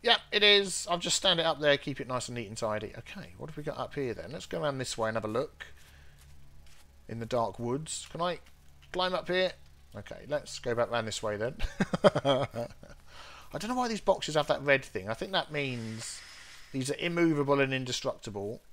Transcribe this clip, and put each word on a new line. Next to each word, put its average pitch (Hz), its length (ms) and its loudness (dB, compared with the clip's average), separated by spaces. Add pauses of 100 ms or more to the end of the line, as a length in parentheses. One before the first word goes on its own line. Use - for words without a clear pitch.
Yep, 226 180 6 (120)
it 208 100 4
is. 202 480 6
I'll 175 80 2
just 202 180 0
stand 175 240 4
it 160 60 4
up 147 140 2
there, 147 180 6
keep 139 220 -6
it 120 80 -6
nice 127 200 -2
and 123 80 -6
neat 113 120 -6
and 110 80 -8
tidy. 107 420 -2
Okay, - 400 -12
what 131 100 -8
have 156 80 -10
we 151 60 -8
got 151 160 -6
up - 160 -6
here 131 200 -2
then? 98 180 -8
Let's 156 140 -10
go - 140 -4
around 143 180 0
this 123 200 -4
way 110 100 2
and 110 80 0
have 107 80 -2
a 107 40 -2
look. 120 380 -4 (1400)
In 110 100 -8
the 117 80 -6
dark 113 320 0
woods. 127 520 -4
Can 160 100 -8
I 180 180 -2 (540)
climb 185 220 2
up 160 140 -2
here? 185 240 4 (440)
Okay, - 320 -12
let's - 300 -2
go 120 160 0
back 113 160 2
round 113 160 2
this - 160 -4
way 104 140 0
then. 117 200 -2 (240)
<laughs> - 340 6
I - 1400 -4
don't 208 100 -6
know 247 60 -2
why 247 140 0
these 214 120 -2
boxes - 340 2
have 147 120 4
that 139 160 2
red 139 220 6
thing. 98 260 -6
I 113 40 0
think - 180 -6
that 160 200 0
means 120 680 -6 (520)
these 131 180 -2
are 147 80 0
immovable 160 640 4
and 135 140 4
indestructible. 120 880 -4 (100)